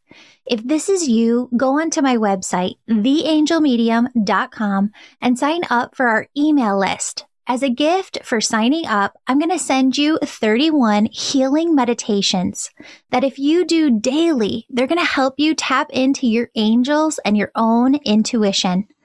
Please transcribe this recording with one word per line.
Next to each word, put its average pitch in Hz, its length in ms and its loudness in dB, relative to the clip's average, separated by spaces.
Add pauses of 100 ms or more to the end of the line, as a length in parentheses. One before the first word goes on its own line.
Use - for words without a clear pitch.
(460)
If 226 180 -4
this 294 240 -2
is 359 200 0
you, 233 500 2
go 269 220 0
onto - 220 -2
my 254 160 2
website, 190 580 -2 (100)
the 233 400 0
angel 311 340 2
medium 233 500 2 (140)
dot 208 280 -2
com, 202 400 -2 (280)
and 247 200 0
sign 320 220 -2 (100)
up 240 240 -2
for 254 120 0
our 220 200 0 (100)
email 285 400 2
list. - 480 -4 (220)
As 254 160 -2
a 269 80 2
gift 320 520 -2
for 226 160 -4
signing 240 460 0
up, 202 300 -2 (100)
I'm 262 140 0
gonna 339 180 0
send 262 400 0
you 302 240 0
thirty-one 233 840 0
healing 277 680 0
meditations 208 960 -2 (400)
that 254 140 0
if 269 160 -2
you 320 260 0
do 311 340 2
daily, 254 680 0
they're 247 160 -2
gonna 330 200 0
help 269 320 -2
you 302 180 2
tap 285 360 -2
into 262 360 0
your 233 280 0
angels 247 720 0
and 208 100 0
your - 200 0
own 233 400 2
intuition. 208 920 0 (180)